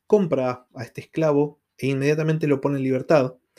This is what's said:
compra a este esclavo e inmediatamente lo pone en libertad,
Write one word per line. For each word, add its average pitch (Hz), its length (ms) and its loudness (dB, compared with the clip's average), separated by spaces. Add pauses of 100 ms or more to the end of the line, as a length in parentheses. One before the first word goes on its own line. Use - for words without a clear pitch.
compra 131 680 0
a 127 80 -12
este - 200 -14
esclavo 147 580 0 (180)
e 131 80 -6
inmediatamente 151 600 0
lo 143 140 2
pone 143 180 -2
en 135 60 -2
libertad, 131 500 2 (240)